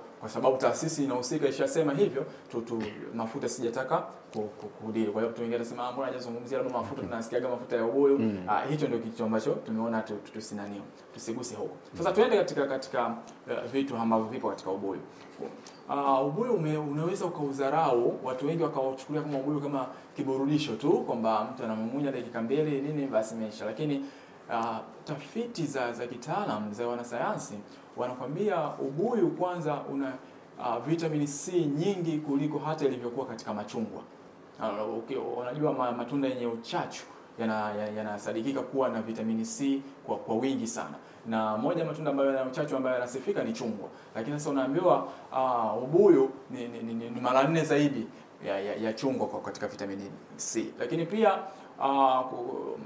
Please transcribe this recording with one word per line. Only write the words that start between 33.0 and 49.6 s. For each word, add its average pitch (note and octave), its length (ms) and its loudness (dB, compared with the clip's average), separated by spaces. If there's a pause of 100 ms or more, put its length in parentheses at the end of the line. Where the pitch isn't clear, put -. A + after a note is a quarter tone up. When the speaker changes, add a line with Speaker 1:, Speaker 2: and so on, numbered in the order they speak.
Speaker 1:
katika A2+ 280 -6
machungwa. G#2+ 480 -6 (600)
Ah, G#2+ 220 -2
uki-, A#2 320 -4 (240)
unajua C#3 320 0
ma-, B2+ 200 0
matunda B2+ 360 -2
yenye B2 180 -2
uchachu A#2 580 -4 (360)
yana-, G#2+ 380 0
ya-, G#2+ 180 -2
yanasadikika A2+ 640 -2
kuwa C3 260 2
na A2+ 140 -2
vitamin A2+ 420 -2
C C#3 380 0 (240)
kwa, A2 100 0
kwa A2+ 200 -2
wingi B2+ 300 0
sana. D2 280 -6 (320)
Na A2 300 2
moja D#3+ 240 2
ya - 60 0
matunda D3+ 240 -2
ambayo C3+ 220 4
yana C3 180 0
uchachu C#3+ 260 -2
ambayo B2+ 180 2
yanasifika B2+ 500 -2
ni A2+ 80 -2
chungwa. G#2+ 360 -4 (260)
Lakini C#3+ 240 -2
sasa D3+ 120 -2
unaambiwa, C#3+ 580 4 (240)
ah, A#2+ 400 2 (100)
ubuyu D3+ 480 10 (200)
ni, B2 180 -6
ni, A#2 140 -10
ni, A2+ 120 -4
ni, A#2 160 -4
ni B2 100 -6
mara B2+ 280 6
nne D#3+ 160 4
zaidi C#3+ 420 4 (400)
ya, G2 140 0
ya, G#2 160 -4
ya A2 160 0
chungwa B2 340 0
kwa, G#2+ 140 -6
katika G2+ 280 -6